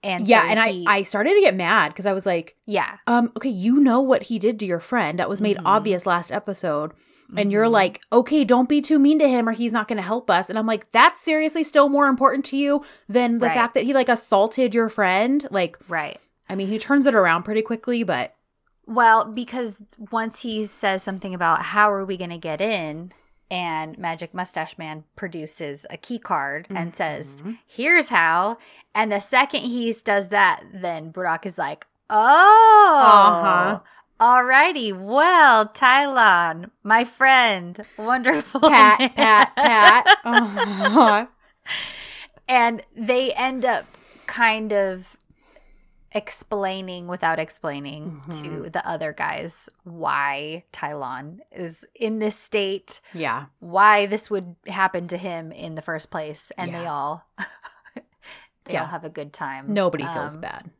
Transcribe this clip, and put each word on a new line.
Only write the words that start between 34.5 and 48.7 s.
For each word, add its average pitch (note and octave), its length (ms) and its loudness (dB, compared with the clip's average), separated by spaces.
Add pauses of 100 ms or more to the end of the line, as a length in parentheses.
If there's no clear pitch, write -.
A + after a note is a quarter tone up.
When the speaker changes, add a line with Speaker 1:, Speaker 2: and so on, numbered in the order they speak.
Speaker 1:
Well, C4 680 4
Tylon, A3 1040 2 (120)
my A3+ 220 2
friend, A3 800 0 (120)
wonderful B3+ 640 -2
Speaker 2:
Pat, A3 380 6
Speaker 1:
man." B3+ 120 0
Speaker 2:
pat, - 440 4
pat. B3+ 600 6
Speaker 1:
<laughs> - 80 -18
Speaker 2:
Uh-huh. G#3+ 1040 2 (1200)
Speaker 1:
And A#3 340 2 (140)
they B3 380 -2
end B3+ 320 -4
up A#3 200 -2 (400)
kind A3 480 -2
of F#3+ 420 -4 (1000)
explaining F#3+ 920 -10
without E3+ 320 -6
explaining D3 720 -12 (160)
Speaker 2:
Mm-hmm. E3 360 -14
Speaker 1:
to E3 60 -14
the - 180 -8